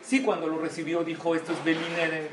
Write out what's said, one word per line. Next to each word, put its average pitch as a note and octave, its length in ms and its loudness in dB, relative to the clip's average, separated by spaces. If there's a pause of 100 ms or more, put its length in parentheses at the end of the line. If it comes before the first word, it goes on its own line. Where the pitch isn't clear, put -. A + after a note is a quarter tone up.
Si C4 180 2
cuando E3+ 260 0
lo D#3+ 120 0
recibió E3 440 -2
dijo, E3 320 0
"Esto D#3+ 160 -2
es D3 120 -2
Belin E3 360 2
Eder D#3+ 340 0